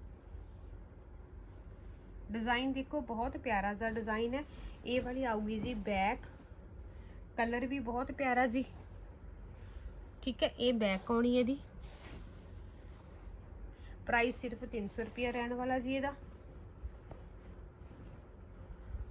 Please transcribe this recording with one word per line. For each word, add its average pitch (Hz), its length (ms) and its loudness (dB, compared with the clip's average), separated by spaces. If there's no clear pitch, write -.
ਡਿਜ਼ਾਈਨ 240 400 4
ਦੇਖੋ, 269 300 0
ਬਹੁਤ 240 360 0
ਪਿਆਰਾ 208 360 4
ਜਿਹਾ 226 180 2
ਡਿਜ਼ਾਈਨ 226 420 2
ਹੈ। 294 100 0
ਇਹ 247 180 4
ਵਾਲੀ 254 220 0
ਆਊਗੀ 214 360 2
ਜੀ 233 220 0
ਬੈਕ, 202 440 4
ਕਲਰ 240 300 4
ਵੀ 277 140 0
ਬਹੁਤ 240 320 0
ਪਿਆਰਾ 254 340 8
ਜੀ, 247 180 4
ਠੀਕ 262 200 2
ਹੈ। 302 80 8
ਇਹ 247 240 6
ਬੈਕ 196 360 4
ਆਉਣੀ 240 260 8
ਹੈ 247 40 10
ਇਹਦੀ। 262 180 6
ਪ੍ਰਾਈਸ 240 300 6
ਸਿਰਫ 233 280 -4
ਤਿੰਨ 220 240 -2
ਸੌ 226 140 -2
ਰੁਪਇਆ 240 280 0
ਰਹਿਣ 240 240 0
ਵਾਲਾ 254 240 2
ਜੀ 262 160 2
ਇਹਦਾ। 277 200 2